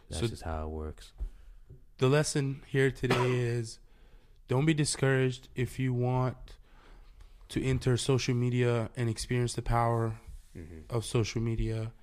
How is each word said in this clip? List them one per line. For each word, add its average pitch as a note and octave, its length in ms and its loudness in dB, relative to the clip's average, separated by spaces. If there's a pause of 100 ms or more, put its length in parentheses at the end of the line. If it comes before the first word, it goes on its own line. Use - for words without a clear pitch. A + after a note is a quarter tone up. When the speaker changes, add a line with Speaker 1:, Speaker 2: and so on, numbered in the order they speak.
Speaker 1:
That's - 120 -6
Speaker 2:
So A#2+ 60 2
Speaker 1:
just - 160 -10
how D#2+ 220 -6
it D#2 40 -8
works. D#2 420 -10 (840)
Speaker 2:
the C3 100 2
lesson C#3 600 2
here C3+ 240 2
today B2+ 400 2
<coughs> B2 80 2
is A#2+ 400 -2 (680)
don't C3+ 180 2
be D#3+ 100 6
discouraged C3 800 2
if B2 240 -2
you C3 140 0
want B2 420 2 (1120)
to - 140 -2
enter B2+ 340 2
social B2+ 380 2
media A#2+ 600 2
and A#2+ 140 0
experience A#2+ 440 -2
the - 100 -6
power A#2 520 2 (400)
Speaker 1:
Mm-hmm. E2 400 -10
Speaker 2:
of A2+ 100 0
social A2+ 360 0
media. A2+ 500 -2 (120)